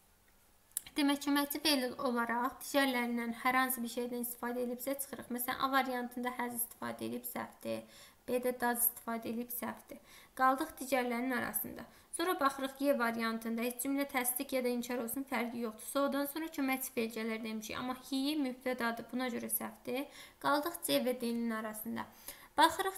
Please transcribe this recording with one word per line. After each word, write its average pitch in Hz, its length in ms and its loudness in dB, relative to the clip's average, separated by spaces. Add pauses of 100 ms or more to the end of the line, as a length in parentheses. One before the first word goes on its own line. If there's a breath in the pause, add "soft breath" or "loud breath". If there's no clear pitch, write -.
(960)
Demək, 285 300 4
köməkçi 285 340 2
fe'l 277 240 4 (160)
olaraq 240 640 2
digərlərindən 240 800 2
hər 254 160 4
hansı 254 260 2
bir 233 80 -6
şeydən 240 320 -2
istifadə 247 400 -4
edibsə, 247 380 -2
çıxırıq. 233 340 -10
Məsələn, - 240 -2
A 269 140 2
variantında 247 640 0
has 240 240 -2
istifadə 226 480 -6
edib 240 180 -6
səhvdir, - 560 -6 (400 loud breath)
B-də 247 300 0 (100)
does 240 220 4
istifadə - 480 -4
edib 240 180 -6
səhvdir. - 480 -8 (400 loud breath)
Qaldıq 269 400 4
digərlərinin 247 560 0
arasında. 226 480 -4 (320 loud breath)
Sonra 359 240 2
baxırıq 269 400 0
Y 277 240 6
variantında 226 640 0
heç 247 160 -4
cümlə 277 240 2
təsdiq 262 480 0
ya 247 80 2
da 247 80 2
inkar 240 320 -2
olsun, 269 240 -4
fərqi 233 380 -2
yoxdur. - 260 -8
So-dan 277 400 2
sonra 320 240 -4
köməkçi 262 400 0
fe'l 226 240 0
gələr 226 240 -4
demişik, 220 320 -6
amma 254 320 -4
he 277 260 2 (140)
mübtədadır, 233 640 -2
buna 254 160 0
görə 226 320 -4
səhvdir. 247 460 -4 (340 loud breath)
Qaldıq 294 460 2
C 277 180 4
və 254 160 0
D-nin 233 400 0
arasında. 226 480 -6 (480 loud breath)
Baxırıq, 359 400 6